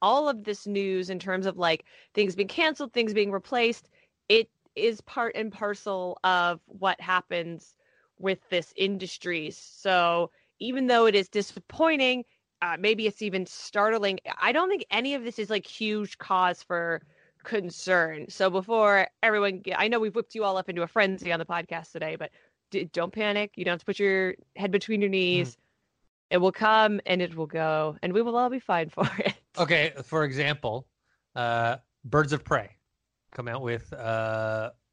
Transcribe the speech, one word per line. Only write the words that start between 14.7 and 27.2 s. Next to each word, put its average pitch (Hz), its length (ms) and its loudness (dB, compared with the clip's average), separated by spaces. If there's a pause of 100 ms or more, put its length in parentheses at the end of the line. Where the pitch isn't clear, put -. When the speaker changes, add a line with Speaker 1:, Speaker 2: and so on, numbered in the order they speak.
Speaker 1:
think 359 200 -4
any 247 220 -2
of 262 100 -4
this 226 160 -8
is, 208 120 -4
like, 202 160 -2
huge 214 500 -4
cause 185 460 0
for 170 400 -4 (420)
concern. 175 880 -2
So 190 180 2
before 202 600 4 (140)
everyone, 202 400 2
ge-, 180 140 -6
I 208 120 2
know 233 120 2
we've 208 140 -2
whipped 226 200 -4
you 220 80 -4
all 196 140 0
up 185 140 -4
into 175 120 -4
a 165 60 -2
frenzy 190 440 0
on 165 60 0
the 165 60 -4
podcast 170 480 -8
today, 156 240 -8
but 156 140 -10 (400)
d-, 180 240 -4
don't 175 180 -2
panic. 208 440 -2
You 175 100 -4
don't 175 60 0
have 170 80 -4
to - 60 -14
put 202 120 -4
your 190 380 2 (200)
head 190 140 -2
between 202 320 0
your 202 80 2
knees. 180 440 2
Speaker 2:
Mm. - 40 -20 (720)
Speaker 1:
It 180 100 2
will 185 120 4
come 214 560 4
and 180 160 0